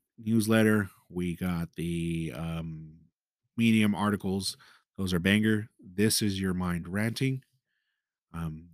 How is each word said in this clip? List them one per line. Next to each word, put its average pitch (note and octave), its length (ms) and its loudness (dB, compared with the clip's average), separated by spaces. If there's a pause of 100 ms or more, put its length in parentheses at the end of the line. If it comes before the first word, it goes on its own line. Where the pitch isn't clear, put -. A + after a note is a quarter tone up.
(180)
newsletter. A2 720 2 (180)
We F2 280 -4
got E2+ 400 -2
the, E2+ 580 -4
um, E2 600 -8 (640)
Medium A2 380 4
articles. G2 640 -2 (420)
Those F#2+ 160 -2
are F2 60 4
banger. G#2+ 500 2 (100)
This G2 400 0
is G2 200 0
Your F#2+ 120 0
Mind F2 360 -2
Ranting. A#2 540 -2 (920)
Um, E2 400 -8